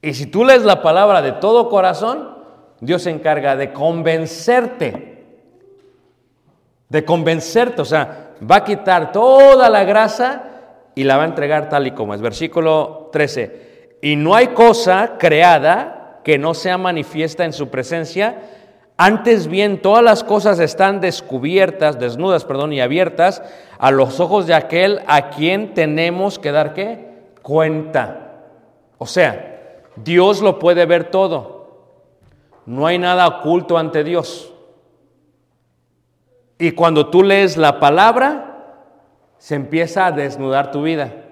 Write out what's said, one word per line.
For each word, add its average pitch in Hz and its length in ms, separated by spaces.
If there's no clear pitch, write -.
Y 151 140
si 135 120
tú 214 180
lees 262 180
la 202 180
palabra 175 400
de 135 120
todo 226 360
corazón, 208 680
Dios 160 220
se 175 80
encarga 147 460
de 139 160
convencerte, 165 1500
de 156 160
convencerte, 165 800
o - 20
sea, 143 460
va 175 80
a 202 80
quitar 185 460
toda 262 580
la 214 140
grasa 220 640
y 135 80
la 135 140
va 151 80
a - 20
entregar 151 420
tal 139 200
y - 20
como 104 240
es. 104 60
Versículo 156 920
trece, - 880
Y 147 140
no 156 220
hay 247 120
cosa 226 720
creada 170 1040
que 147 160
no 156 160
sea 180 240
manifiesta 160 680
en 160 80
su 143 180
presencia, 170 880
antes 220 460
bien, 196 320
todas 220 240
las 226 180
cosas 202 360
están 190 420
descubiertas, 160 1000
desnudas, 143 460
perdón, 143 300
y 135 80
abiertas 170 600
a 131 120
los 135 300
ojos 180 260
de 165 60
aquel 180 540
a 143 240
quien 190 420
tenemos 170 680
que 147 140
dar, 151 220
¿qué? 208 340
Cuenta. 156 1000
O 120 80
sea, - 720
Dios 180 460
lo 196 160
puede 175 260
ver 175 200
todo. - 1040
No 131 200
hay 175 120
nada 180 280
oculto 170 520
ante 156 260
Dios. - 480
Y 165 140
cuando 165 360
tú 180 140
lees 196 340
la 151 240
palabra, 233 1040
se - 160
empieza 160 500
a 175 80
desnudar 139 580
tu 143 120
vida. 151 280